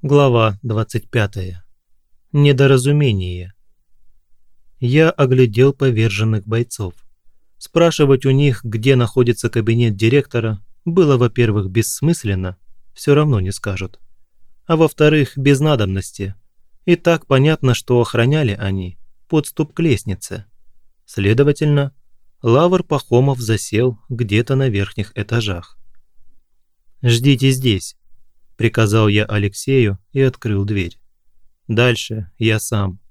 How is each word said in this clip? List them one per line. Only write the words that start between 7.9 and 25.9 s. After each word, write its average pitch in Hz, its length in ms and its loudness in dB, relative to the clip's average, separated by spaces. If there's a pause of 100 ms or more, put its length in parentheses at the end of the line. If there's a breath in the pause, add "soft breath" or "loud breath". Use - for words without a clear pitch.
у 135 60 2
них, 135 340 2
где 117 320 0
находится 120 540 0
кабинет 113 460 0
директора, 113 680 0 (220)
было, 165 320 2
во-первых, 107 500 0
бессмысленно, 98 880 -2 (380)
все - 200 0
равно 147 260 2
не 95 120 -4
скажут. - 480 -10 (640)
А 165 140 0
во-вторых, 151 580 2
без 139 240 2
надобности. 101 720 -2 (520)
И 175 100 2
так 170 300 -2
понятно, 139 480 2
что 120 260 0
охраняли 117 580 0
они 95 400 -6 (300)
подступ 151 460 -4
к - 60 -8
лестнице. 110 680 -4 (580)
Следовательно, 143 920 0 (460)
Лавр 170 440 2
Пахомов 131 540 0
засел 113 600 -2 (100)
где-то 117 480 -2
на 135 140 0
верхних 101 440 -6
этажах. 104 640 -6 (1200)